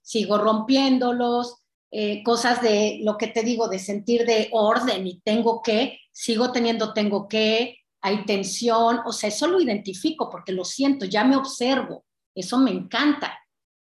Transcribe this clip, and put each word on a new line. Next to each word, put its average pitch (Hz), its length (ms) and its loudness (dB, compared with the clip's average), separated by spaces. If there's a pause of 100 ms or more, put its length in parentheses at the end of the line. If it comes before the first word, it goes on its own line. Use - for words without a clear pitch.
sigo 208 360 0
rompiéndolos, 240 1200 2 (340)
eh, 208 320 -4
cosas 240 380 2
de 214 420 2
lo 214 140 0
que 220 100 -2
te 220 160 -2
digo, 226 240 0
de 190 120 -4
sentir 220 460 0
de 220 280 2
orden 220 520 2
y 180 140 -10
tengo 226 420 0
que, 233 380 0 (140)
sigo 240 400 -2
teniendo 226 400 0
tengo 202 340 0
que, 220 520 0 (200)
hay 202 260 -2
tensión, 226 800 0
o 240 60 -6
sea, 220 160 -4
eso 285 200 -2
lo 370 120 4
identifico 220 680 -2
porque 185 240 -10
lo 185 100 -4
siento, 269 420 0
ya 208 200 0
me 269 100 6
observo, - 720 -2 (280)
eso 190 240 -4
me 262 140 4
encanta. 233 680 -2 (480)